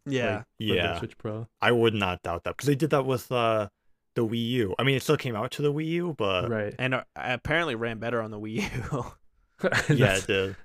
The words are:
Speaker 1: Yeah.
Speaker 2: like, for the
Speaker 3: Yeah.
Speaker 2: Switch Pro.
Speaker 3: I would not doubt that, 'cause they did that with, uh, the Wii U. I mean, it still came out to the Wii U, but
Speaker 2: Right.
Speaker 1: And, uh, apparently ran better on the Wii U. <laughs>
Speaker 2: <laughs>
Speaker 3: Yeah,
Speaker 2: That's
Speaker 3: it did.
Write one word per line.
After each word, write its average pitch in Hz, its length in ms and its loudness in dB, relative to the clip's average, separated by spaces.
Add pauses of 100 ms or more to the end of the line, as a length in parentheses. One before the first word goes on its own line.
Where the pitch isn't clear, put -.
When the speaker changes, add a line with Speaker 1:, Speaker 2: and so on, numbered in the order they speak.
Speaker 1:
Yeah. 120 300 0
Speaker 2:
like, - 40 -6
for 113 40 -12 (140)
the 110 60 -6 (100)
Speaker 3:
Yeah. 85 240 0
Speaker 2:
Switch - 200 -8
Pro. 110 300 -6 (140)
Speaker 3:
I 110 100 6
would 117 220 6
not 92 280 0
doubt 87 220 -4
that, - 140 -4
'cause 123 80 -8
they 143 100 4
did 143 140 0
that 135 160 2
with, 131 260 -2
uh, 113 360 2 (480)
the 120 100 2
Wii 117 240 -2
U. 113 280 2
I 120 60 2
mean, 135 120 4
it 127 60 -2
still 151 140 4
came 127 180 -4
out 113 180 -2
to 147 100 -6
the 147 100 2
Wii 156 160 -4
U, 170 280 -2
but 95 340 0
Speaker 2:
Right. 107 280 -2
Speaker 1:
And, 131 160 0
uh, 123 100 -2 (120)
apparently 131 580 -2
ran 113 240 -4
better 117 220 -2
on 110 100 -6
the 107 80 -10
Wii 110 540 -6
U. 127 120 -2 (140)
<laughs> - 0 - (400)
Speaker 2:
<laughs> - 300 0
Speaker 3:
Yeah, 131 180 6 (120)
Speaker 2:
That's 95 60 -2
Speaker 3:
it - 20 -12
did. 98 380 0